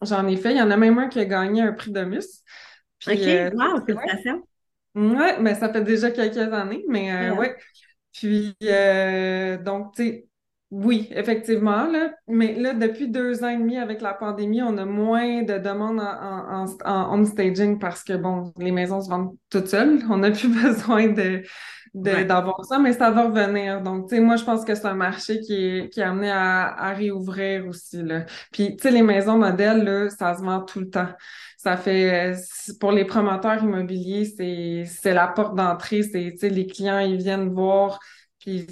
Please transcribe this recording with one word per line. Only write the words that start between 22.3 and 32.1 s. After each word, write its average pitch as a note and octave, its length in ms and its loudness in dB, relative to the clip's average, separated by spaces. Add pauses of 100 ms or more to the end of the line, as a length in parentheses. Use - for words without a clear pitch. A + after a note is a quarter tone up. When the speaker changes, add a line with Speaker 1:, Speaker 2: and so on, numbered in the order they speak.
Speaker 1:
ça, C4+ 140 0
mais C4+ 120 6
ça A#3 200 4
va A#3 160 4
revenir. G3+ 540 0
Donc, F#3+ 280 -6
tu A#3+ 60 -2
sais, A3+ 60 6
moi, A3+ 140 6
je A3+ 80 -2
pense A3 220 -2
que A3 100 0
c'est G#3+ 120 -6
un F#3+ 60 -2
marché F#3+ 460 -2
qui A3 160 -6
est, F#3 340 -2
qui A3+ 120 -6
est - 20 2
amené F#3+ 280 -2
à, F#3 360 2
à - 260 -6
réouvrir G3 760 -4
aussi, F3 360 -12
là. E3 220 -4 (260)
Puis, G3+ 240 -2
tu - 80 -14
sais, C4+ 80 4
les A#3 120 8
maisons G#3 340 4
modèles, G#3 480 4
là, G3+ 240 0
ça F3 280 -2
se F#3+ 60 -10
vend F#3+ 180 -2
tout F#3+ 200 -10
le F#3 80 -8
temps. F3+ 200 -2 (480)
Ça F#3 200 0
fait, F#3 540 2